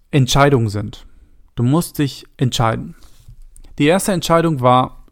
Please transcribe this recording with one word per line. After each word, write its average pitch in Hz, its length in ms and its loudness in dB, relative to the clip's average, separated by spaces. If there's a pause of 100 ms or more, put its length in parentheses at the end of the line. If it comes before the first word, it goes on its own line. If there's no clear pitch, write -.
(100)
Entscheidungen 135 580 2
sind. 101 380 -10 (480)
Du 120 80 -4
musst 143 360 -2
dich 143 280 -6 (100)
entscheiden. 120 600 -4 (840)
Die 143 80 2
erste 190 260 0
Entscheidung 165 480 0
war, 127 520 0